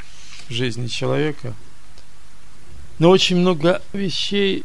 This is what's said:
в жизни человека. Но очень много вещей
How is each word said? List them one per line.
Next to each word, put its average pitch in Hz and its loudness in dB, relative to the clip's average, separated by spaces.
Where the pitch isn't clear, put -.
в - -4
жизни 120 -2
человека. 131 0
Но 160 8
очень 185 6
много 175 4
вещей 202 0